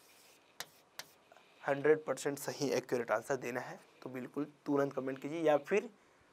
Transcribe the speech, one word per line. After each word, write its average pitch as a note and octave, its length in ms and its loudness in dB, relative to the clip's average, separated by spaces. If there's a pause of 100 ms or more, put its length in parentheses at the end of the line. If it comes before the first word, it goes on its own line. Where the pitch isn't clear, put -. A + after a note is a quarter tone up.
(1600)
हंड्रेड D3 400 4
परसेंट C#3 340 -4
सही C3 320 -2
एक्यूरेट A#2+ 400 0
आंसर A#2 260 0
देना B2 240 -4
है D3+ 180 -10 (240)
तो C3+ 80 -10
बिल्कुल C3 360 -6 (200)
तुरंत C#3 260 2
कमेंट C3+ 260 -4
कीजिए, D3 220 -6
या D3+ 180 6
फिर F#3 300 0 (440)